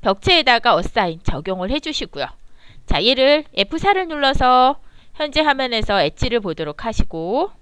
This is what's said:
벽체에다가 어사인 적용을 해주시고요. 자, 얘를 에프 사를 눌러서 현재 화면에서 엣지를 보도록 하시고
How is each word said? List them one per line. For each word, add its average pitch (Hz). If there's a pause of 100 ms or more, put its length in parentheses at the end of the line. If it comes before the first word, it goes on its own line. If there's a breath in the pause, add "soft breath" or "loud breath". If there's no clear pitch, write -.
벽체에다가 240
어사인 175
적용을 185
해주시고요. 269 (600 soft breath)
자, 151
얘를 269 (100)
에프 196
사를 381
눌러서 269 (360 soft breath)
현재 302
화면에서 247
엣지를 226
보도록 160
하시고 226 (100)